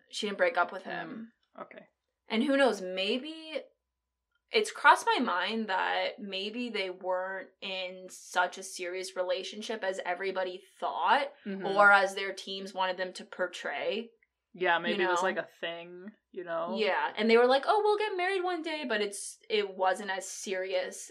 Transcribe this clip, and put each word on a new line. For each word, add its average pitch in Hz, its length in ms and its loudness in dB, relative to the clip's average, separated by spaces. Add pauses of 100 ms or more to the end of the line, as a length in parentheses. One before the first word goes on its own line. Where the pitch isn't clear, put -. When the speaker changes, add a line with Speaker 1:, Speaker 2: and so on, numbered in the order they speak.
Speaker 1:
She - 180 -6
didn't 202 120 -4
break 175 180 4
up 175 160 4
with 185 100 -10
Speaker 2:
Mm, 190 80 -10
Speaker 1:
him. 208 420 -10 (280)
Speaker 2:
okay. - 240 -18 (420)
Speaker 1:
And 220 160 0
who 277 140 4
knows, 220 240 4
maybe 208 520 -4 (1200)
it's 214 200 0
crossed - 340 6 (100)
my 294 80 2
mind 196 460 0
that 185 500 0
maybe 208 500 -6
they 196 200 -4
weren't 185 580 -4 (140)
in 185 480 -8
such - 480 -2
a 190 60 -10
serious 185 520 -8
relationship 190 680 -4
as 190 200 -2
everybody 185 560 -4 (180)
thought, 190 480 0 (180)
Speaker 2:
Mm-hmm. 196 200 -6
Speaker 1:
or 202 280 8
as 190 220 6
their 196 180 -4
teams 196 400 -10
wanted 185 240 0
them 185 160 -4
to - 100 -12
portray. 180 840 -4 (440)
Speaker 2:
Yeah, 175 240 4
Speaker 1:
You 165 60 -4
Speaker 2:
maybe 175 200 0
it 190 60 2
was, 180 120 2
Speaker 1:
know? 190 80 2
Speaker 2:
like, 185 80 -2
a - 100 -2 (140)
thing, 175 500 -10 (220)
you 185 100 -8
know? 170 340 -4
Speaker 1:
Yeah, 170 380 0
and 220 140 2
they 226 80 8
were 247 100 8
like, 269 180 4
"Oh, 415 160 4
we'll 415 160 4
get 415 200 -2
married 359 260 0
one 359 180 -2
day," 311 240 -6
but 220 160 0
it's, - 360 -6 (120)
it 196 280 0
wasn't 190 320 2
as 190 180 -4
serious 185 840 -4